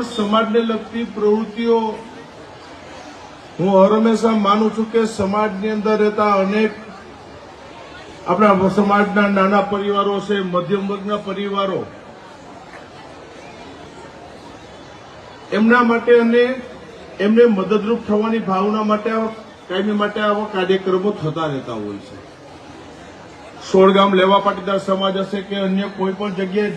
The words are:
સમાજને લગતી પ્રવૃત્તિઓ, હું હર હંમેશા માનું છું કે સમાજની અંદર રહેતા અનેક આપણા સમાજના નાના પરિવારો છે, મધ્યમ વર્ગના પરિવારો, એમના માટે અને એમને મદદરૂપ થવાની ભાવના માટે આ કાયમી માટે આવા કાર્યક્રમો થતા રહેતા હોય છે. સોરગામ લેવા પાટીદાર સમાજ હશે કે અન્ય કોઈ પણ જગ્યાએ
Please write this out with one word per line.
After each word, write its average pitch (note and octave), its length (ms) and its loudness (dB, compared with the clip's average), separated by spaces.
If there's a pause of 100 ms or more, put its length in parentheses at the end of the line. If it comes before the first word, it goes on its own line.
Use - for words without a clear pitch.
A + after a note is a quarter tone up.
સમાજને G#3+ 560 0
લગતી A3+ 520 -4
પ્રવૃત્તિઓ, A3+ 640 0 (1800)
હું F#3 140 2
હર G3 220 8
હંમેશા A3 420 2 (100)
માનું G#3+ 300 4
છું A3 160 0
કે A3+ 140 4
સમાજની G#3 640 -2
અંદર G#3+ 280 0
રહેતા G#3 380 2
અનેક G#3 360 2 (1500)
આપણા F#3+ 520 4
સમાજના G3+ 520 4
નાના G3+ 420 4
પરિવારો G3+ 460 0 (100)
છે, G3+ 180 0
મધ્યમ F3+ 440 -2
વર્ગના G3+ 380 -4
પરિવારો, G3 540 -2 (3750)
એમના A3+ 320 6
માટે A#3 340 4
અને A#3 260 4 (760)
એમને A3 300 6
મદદરૂપ G#3 580 0
થવાની G#3+ 400 0
ભાવના G#3 380 0
માટે G#3+ 260 0
આ A3+ 140 0 (440)
કાયમી G3+ 300 0
માટે G#3 220 -2
આવા G#3 340 0
કાર્યક્રમો F#3 580 0
થતા D#3 360 -4
રહેતા C3 280 -6
હોય G#2 300 -8
છે. G#2 100 -18 (1500)
સોરગામ G3 440 6
લેવા F#3+ 260 4
પાટીદાર G3 400 -2
સમાજ F#3+ 380 -2
હશે G3 240 -4
કે G3+ 160 -8
અન્ય F#3+ 280 0 (120)
કોઈ F#3+ 200 -2
પણ G#3 160 -4
જગ્યાએ F#3+ 420 -2